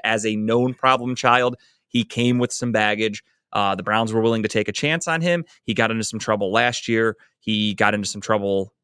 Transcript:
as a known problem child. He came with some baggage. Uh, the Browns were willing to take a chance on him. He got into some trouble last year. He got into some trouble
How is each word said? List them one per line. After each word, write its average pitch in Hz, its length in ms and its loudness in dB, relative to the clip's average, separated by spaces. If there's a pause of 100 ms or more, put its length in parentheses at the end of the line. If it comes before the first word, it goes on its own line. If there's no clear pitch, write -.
as 110 220 0
a 110 100 0
known 117 380 2
problem 127 420 0
child. 123 400 2 (320)
He 120 160 0
came 120 360 0
with 123 140 0
some 120 180 -4
baggage. 107 520 0 (280)
Uh, 101 240 0
the 95 80 -6
Browns 110 300 0
were 113 80 2
willing 113 220 2
to 107 60 -2
take 107 180 -2
a 107 40 -2
chance 156 360 -4
on 165 140 -2
him. 175 220 0 (200)
He 113 100 -4
got 113 180 2
into 113 120 -2
some 107 160 -8
trouble 101 320 -2
last 117 360 0
year. 113 300 0 (220)
He 107 340 -2
got 104 200 2
into 101 140 -4
some 104 140 -10
trouble 98 520 -2 (100)